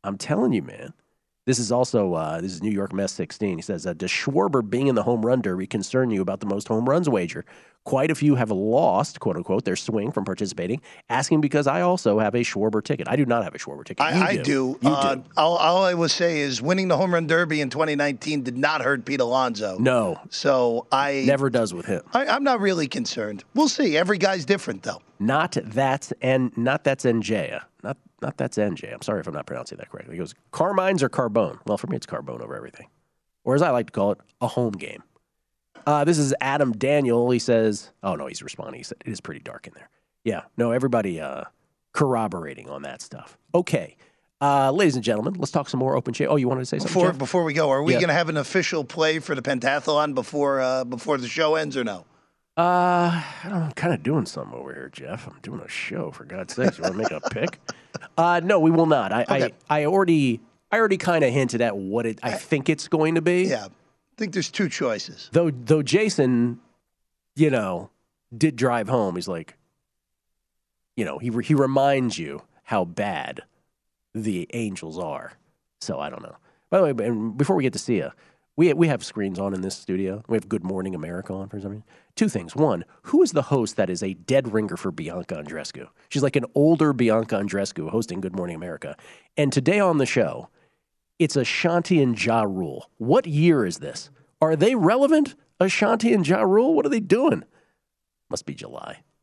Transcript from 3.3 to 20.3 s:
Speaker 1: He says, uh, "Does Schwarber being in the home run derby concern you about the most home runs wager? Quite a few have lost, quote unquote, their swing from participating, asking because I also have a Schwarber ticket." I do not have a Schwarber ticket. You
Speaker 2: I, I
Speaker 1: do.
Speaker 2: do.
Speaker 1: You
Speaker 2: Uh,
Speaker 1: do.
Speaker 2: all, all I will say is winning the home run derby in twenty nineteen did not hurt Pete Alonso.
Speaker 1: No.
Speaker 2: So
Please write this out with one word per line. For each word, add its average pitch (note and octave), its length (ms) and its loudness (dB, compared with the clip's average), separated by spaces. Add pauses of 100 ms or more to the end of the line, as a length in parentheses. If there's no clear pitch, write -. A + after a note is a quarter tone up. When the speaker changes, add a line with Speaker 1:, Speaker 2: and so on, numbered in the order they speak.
Speaker 1:
He E2 60 -10
says, E2+ 240 -6
uh, F2+ 80 -4
"Does F3+ 160 -6
Schwarber D3 580 0
being B2 180 0
in C3+ 80 4
the A2 80 2
home A2+ 220 0
run B2 160 2
derby F#2+ 260 -2
concern B2+ 440 -2
you G2+ 100 0
about F#2+ 200 -2
the G#2+ 60 -8
most G2 220 -4
home A#2 180 0
runs D#3 220 2
wager? F2 380 -2 (380)
Quite C#3 260 0
a D#3 40 0
few D3 200 4
have B2 160 0
lost, G#2+ 720 2
quote F#2+ 140 0
unquote, F#2 300 -2
their F#2 100 -2
swing G#2+ 380 -4
from F#2+ 140 -4
participating, F#2+ 560 -4 (260)
asking C3+ 320 2
because D3 260 2
I C#3+ 140 2
also F3 380 2
have G#2+ 160 2
a A#2+ 60 2
Schwarber G#2+ 440 0
ticket." - 240 -4
I A#2+ 80 0
do C#3+ 80 4
not A#2+ 200 2
have - 100 -10
a - 40 -12
Schwarber C#2+ 240 -14
ticket. - 220 -2 (100)
You F3+ 60 4
Speaker 2:
I, E3 60 4
I G3 100 0
Speaker 1:
do. - 60 -4
Speaker 2:
do. C3+ 400 0
Speaker 1:
You C3+ 80 4
Speaker 2:
Uh, C#3 240 2
Speaker 1:
do. C3 100 -10 (140)
Speaker 2:
all, E3 180 4
all F3 280 4
I F3+ 100 2
will E3 160 0
say E3+ 300 2
is C3 200 -2
winning F#3 280 0
the D#3 100 4
home F3+ 160 2
run E3 120 2
derby D#3+ 360 2
in C3+ 80 -2
twenty D3+ 260 0
nineteen D3 460 -2
did B2 160 -6
not D3 240 2
hurt B2+ 240 0
Pete C3+ 140 -2
Alonso. A#2 580 0
Speaker 1:
No. A#2+ 500 2
Speaker 2:
So B2 640 2